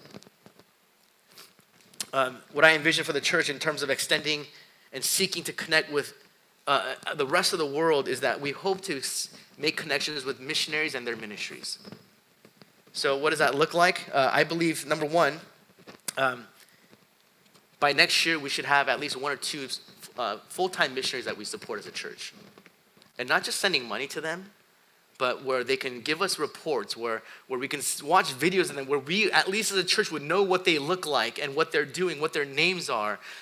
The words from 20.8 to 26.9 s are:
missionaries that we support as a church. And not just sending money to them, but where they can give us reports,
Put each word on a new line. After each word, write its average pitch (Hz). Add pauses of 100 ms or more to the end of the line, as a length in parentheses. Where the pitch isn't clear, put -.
missionaries 131
that 101
we 104
support 107
as 95
a 87
church. - (840)
And 123
not 170
just -
sending 151
money 113
to 156
them, 175 (640)
but 123
where 131
they 131
can 127
give 151
us 185
reports, 127